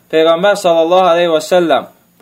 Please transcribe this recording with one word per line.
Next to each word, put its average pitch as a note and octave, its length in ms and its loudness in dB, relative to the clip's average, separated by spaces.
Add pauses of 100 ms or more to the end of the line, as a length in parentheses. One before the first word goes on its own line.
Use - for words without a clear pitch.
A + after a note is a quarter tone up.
Peyğəmbər E3 480 0
sallallahu E3+ 560 0
aleyhi E3+ 220 0
və D#3 100 -2
səlləm D#3 480 -2 (280)